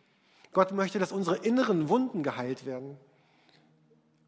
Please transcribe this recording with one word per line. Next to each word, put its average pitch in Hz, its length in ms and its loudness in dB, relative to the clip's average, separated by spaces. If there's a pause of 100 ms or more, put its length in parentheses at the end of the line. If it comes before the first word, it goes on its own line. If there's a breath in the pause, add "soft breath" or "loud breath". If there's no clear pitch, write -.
(520 soft breath)
Gott 185 180 4
möchte, 196 300 0
dass 180 100 0
unsere 190 280 0
inneren 220 500 2
Wunden 233 340 2
geheilt 127 420 -4
werden. 135 320 -10 (1300 soft breath)